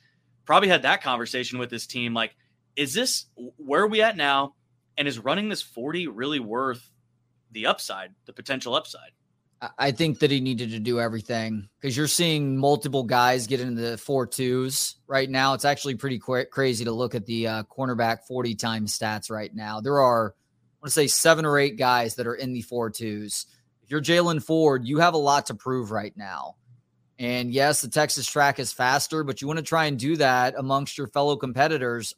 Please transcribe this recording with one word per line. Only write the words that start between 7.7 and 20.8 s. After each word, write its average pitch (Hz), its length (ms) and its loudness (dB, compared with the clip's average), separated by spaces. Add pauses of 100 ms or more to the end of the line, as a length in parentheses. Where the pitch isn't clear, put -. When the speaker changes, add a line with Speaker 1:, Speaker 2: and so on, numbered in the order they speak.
Speaker 1:
the 120 80 -20
potential 127 400 -6
upside? - 380 -8 (500)
Speaker 2:
I, 120 160 -10
I 139 120 2
think 156 280 0
that 147 120 4
he 139 80 2
needed 123 340 -2
to 113 80 -6
do 117 200 0
everything 113 640 -4 (140)
'cause 131 160 -4
you're 147 100 2
seeing 147 520 0
multiple 139 440 2
guys 123 440 2
get 123 140 -2
into 123 200 -4
the 117 160 -4
four 131 300 -2
twos 127 720 -2 (100)
right 135 240 0
now. 135 240 2
It's 127 100 -4
actually 139 300 0
pretty 131 240 -4
qu-, 127 260 -2
crazy 127 400 0
to 117 80 -2
look 120 220 -2
at 110 100 -4
the, 113 220 -2
uh, 113 160 -4
cornerback 117 640 -2
forty 120 260 -4
time 110 300 -4
stats 107 460 -4
right 107 240 -8
now. 107 260 -8
There 139 180 2
are, 117 380 4
I - 460 -20